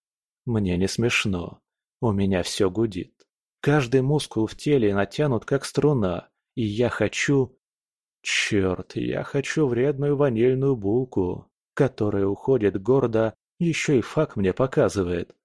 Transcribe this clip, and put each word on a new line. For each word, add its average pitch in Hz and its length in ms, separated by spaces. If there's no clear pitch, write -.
Мне 104 320
не 92 100
смешно. 95 720
У 113 120
меня 98 320
всё 95 260
гудит. 98 560
Каждый 135 420
мускул 131 440
в - 100
теле 117 380
натянут, 110 500
как 135 200
струна. 123 640
И 123 80
я 110 260
хочу... 127 720
Чёрт, 95 720
я 113 300
хочу 143 420
вредную 139 500
ванильную 131 600
булку, 101 760
которая 104 520
уходит 101 540
гордо, 113 540
ещё 160 360
и 117 60
фак - 360
мне 95 160
показывает. 95 800